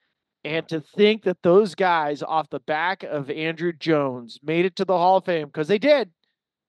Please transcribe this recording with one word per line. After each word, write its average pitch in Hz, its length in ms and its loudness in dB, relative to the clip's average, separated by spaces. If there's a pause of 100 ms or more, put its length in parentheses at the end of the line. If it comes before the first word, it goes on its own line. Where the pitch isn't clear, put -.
(440)
And 156 260 -6
to 160 120 -6
think 208 420 0
that 180 180 -4
those 180 320 4
guys 156 480 -2
off 156 300 -4
the 143 80 -8
back 165 440 -4
of 143 240 -8
Andruw 160 520 -6
Jones 131 640 -2
made 165 220 0
it 185 100 -4
to 190 100 -4
the 180 120 2
Hall 185 200 4
of 180 80 -2
Fame, 156 240 -2
'cause 156 180 -6
they 202 120 2
did. 247 320 2 (580)